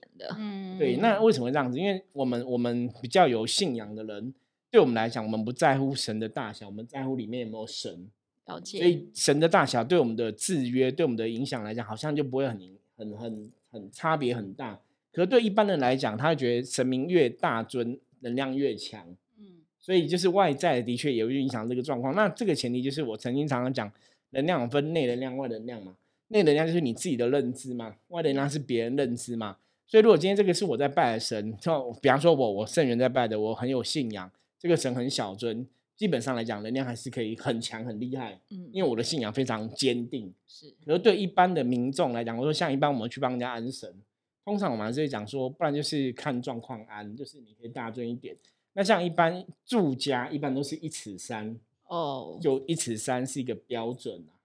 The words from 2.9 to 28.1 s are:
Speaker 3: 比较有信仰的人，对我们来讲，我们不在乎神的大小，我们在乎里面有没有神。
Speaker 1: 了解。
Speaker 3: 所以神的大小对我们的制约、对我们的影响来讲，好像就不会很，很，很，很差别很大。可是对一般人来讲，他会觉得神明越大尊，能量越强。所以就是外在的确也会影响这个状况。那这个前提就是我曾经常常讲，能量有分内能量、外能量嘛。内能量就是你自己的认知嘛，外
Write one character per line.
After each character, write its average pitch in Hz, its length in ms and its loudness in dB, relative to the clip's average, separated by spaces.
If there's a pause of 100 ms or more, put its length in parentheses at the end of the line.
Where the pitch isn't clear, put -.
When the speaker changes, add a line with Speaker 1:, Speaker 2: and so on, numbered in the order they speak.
Speaker 3:
比 127 60 -8
较 180 180 6
有 117 200 0
信 151 280 0
仰 107 200 -8
的 110 100 -10
人， 107 280 -8 (380)
对 233 100 8
我 151 60 10
们 120 80 4
来 113 140 2
讲， 117 160 -4
我 107 40 -4
们 110 160 0
不 120 80 -4
在 135 260 4
乎 135 160 0
神 110 240 -4
的 110 100 -4
大 110 240 -8
小， 104 140 -16
我 101 40 -14
们 107 160 -12
在 135 180 -8
乎 131 120 -4
里 113 100 -6
面 120 180 -6
有 107 60 -8
没 110 80 -10
有 110 80 -10
神。 92 420 -12 (380)
Speaker 1:
了 180 140 -10
解。 190 180 -10
Speaker 3:
所 175 80 4
以 170 280 2
神 147 260 2
的 165 80 6
大 165 160 6
小 123 180 0
对 160 160 4
我 143 60 6
们 113 100 -2
的 113 160 -2
制 131 380 -2
约、 131 240 4
对 165 140 2
我 - 20 4
们 117 80 -2
的 113 100 -2
影 117 200 -4
响 120 180 -6
来 107 80 -8
讲， 117 140 -6
好 110 100 -10
像 151 180 -4
就 147 80 0
不 131 140 -4
会 139 100 0
很， 98 320 -8 (160)
很， 107 220 -12
很， 110 340 -10 (200)
很 104 200 -16
差 160 280 0
别 120 180 0
很 98 160 -8
大。 110 260 -12 (320)
可 170 120 0
是 180 40 4
对 240 160 6
一 220 60 2
般 202 180 4
人 190 120 2
来 131 180 4
讲， 131 180 -2
他 135 140 0
会 165 80 4
觉 120 200 2
得 123 60 0
神 131 240 -2
明 131 220 -2
越 160 220 4
大 120 320 -2
尊， 120 360 -4 (220)
能 120 160 -6
量 135 180 -2
越 135 200 0
强。 95 420 -14 (680)
所 185 100 0
以 170 140 4
就 180 80 2
是 175 140 4
外 185 240 6
在 135 260 2
的 123 160 -2
确 143 160 0
也 113 140 2
会 127 80 -2
影 135 120 0
响 120 220 -4
这 127 60 -2
个 127 80 -2
状 131 180 -4
况。 135 140 -2
那 208 160 4
这 220 160 -4
个 170 80 2
前 127 180 -2
提 127 80 -2
就 131 100 -2
是 147 120 -4
我 113 120 -4
曾 123 220 -4
经 147 100 0
常 131 160 0
常 127 80 -2
讲， 110 220 -4 (380)
能 139 160 -2
量 170 160 2
有 120 40 -2
分 143 280 0
内 151 120 2
能 120 140 0
量、 131 160 -6
外 135 100 -4
能 113 200 -8
量 113 180 -10
嘛。 92 100 -16 (340)
内 214 140 4
能 151 120 6
量 160 120 2
就 165 60 0
是 175 80 2
你 120 140 0
自 - 120 -8
己 135 120 0
的 120 100 2
认 131 240 2
知 127 220 -10
嘛， 113 200 -10 (140)
外 170 140 -6